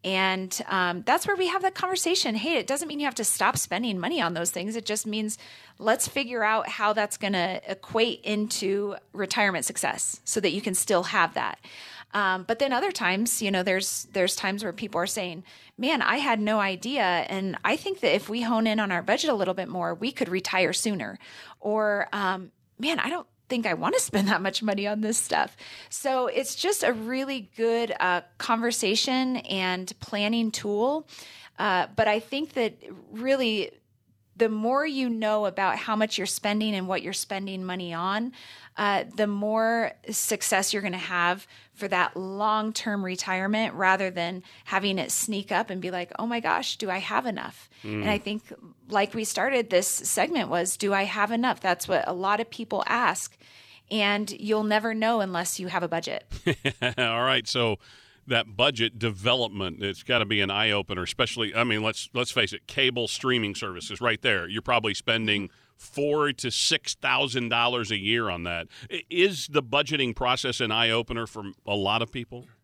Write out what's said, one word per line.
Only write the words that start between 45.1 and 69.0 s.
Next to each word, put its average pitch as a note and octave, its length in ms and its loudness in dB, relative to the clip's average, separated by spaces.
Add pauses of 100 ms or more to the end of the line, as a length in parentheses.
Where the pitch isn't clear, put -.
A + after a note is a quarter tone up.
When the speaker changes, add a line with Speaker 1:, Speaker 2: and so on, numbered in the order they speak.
Speaker 1:
sneak G3 400 -2
up G3+ 160 2
and F#3 140 -6
be F3+ 80 -4
like, F3+ 280 -6
"Oh A3+ 80 -4
my A#3 140 -2
gosh, - 360 0
do G3 140 -4
I F#3 80 -2
have G#3+ 280 0
enough?" - 420 -8 (160)
Speaker 2:
Mm. - 180 -4
Speaker 1:
And G#3 80 2
I G#3 60 4
think, G#3 340 -6 (380)
like G#3 240 2
we A3+ 120 -4
started A#3+ 440 0
this F#3 180 4
segment A3 640 0
was, F3 300 0
"Do G3+ 160 2
I G3 80 4
have G3+ 280 0
enough?" A#3 300 0
That's F3+ 260 0
what F#3 220 2
a F3+ 60 -2
lot G3 260 0
of A3 80 -4
people - 380 -4
ask. F#3 500 0 (540)
And G#3 400 2
you'll G#3+ 340 0
never G#3+ 300 2
know A3 260 2
unless F3+ 400 -2
you F3+ 60 -6
have F3 160 -2
a E3+ 60 -2
budget. - 360 -4 (320)
Speaker 2:
<laughs> B2 400 -2
All A#2 280 2
right. B2+ 220 4
So A#2 320 2 (480)
that A2+ 300 0
budget A#2 420 2
development, G2+ 840 0
it's G2 220 -4
gotta A#2 220 2
be G#2 140 2
an G2 100 4
eye-opener, G2+ 520 0
especially, A2 500 -2
I A#2 120 2
mean, A2 180 0
let's, - 320 -2
let's A#2+ 160 0
face A2 220 2
it, - 160 -14
cable B2 400 0
streaming A#2 480 0
services F#2+ 440 -8
right A#2 220 0
there. G2 240 2
You're G#2 160 -6
probably A2+ 320 2
spending G#2+ 560 0 (260)
four D3 540 0
to B2 200 -6
six - 440 0
thousand B2+ 540 0
dollars A#2+ 420 2
a G#2+ 60 0
year G#2+ 320 0
on F2 160 -4
that. E2+ 240 -6 (240)
I, E3+ 180 -6